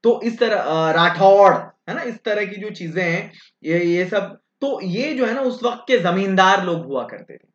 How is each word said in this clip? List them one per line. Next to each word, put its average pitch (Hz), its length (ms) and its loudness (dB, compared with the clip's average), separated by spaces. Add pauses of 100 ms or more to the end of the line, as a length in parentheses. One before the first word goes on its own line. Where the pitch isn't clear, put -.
तो 226 220 2
इस 226 140 -4
तरह, 214 180 0
अ, 160 360 0
राठौड़, 185 600 6 (340)
है 196 60 -8
ना, 320 80 -8
इस 240 220 -12
तरह 208 200 -2
की 196 120 -10
जो 208 140 -10
चीजें 175 340 -6
हैं, 170 280 -4 (320)
ये, 170 200 0
ये 175 220 0
सब, 185 320 -4 (220)
तो 269 220 -2
ये 226 320 -4
जो 254 120 0
है 226 80 -2
ना 269 60 -4
उस 254 240 -4
वक्त 233 240 -4
के 254 100 4
जमींदार 190 640 2
लोग 170 200 -4
हुआ 131 200 -6
करते - 300 -18
थे। - 200 -20